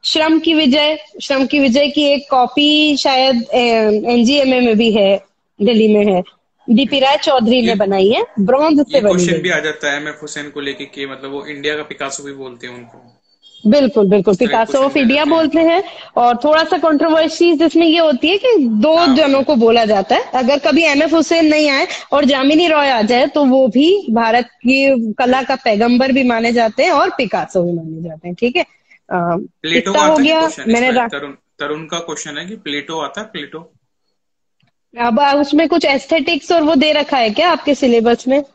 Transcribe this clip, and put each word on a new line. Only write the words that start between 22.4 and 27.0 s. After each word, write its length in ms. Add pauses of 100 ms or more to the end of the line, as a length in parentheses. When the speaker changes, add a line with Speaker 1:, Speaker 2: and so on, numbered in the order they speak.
Speaker 1:
Roy 200
आ 140
जाए, 240
तो 180
वो 240
भी 420
भारत 340
की 680
कला 300
का 140
पैगंबर 560
भी 100
माने 300
जाते 300
हैं 80
और 200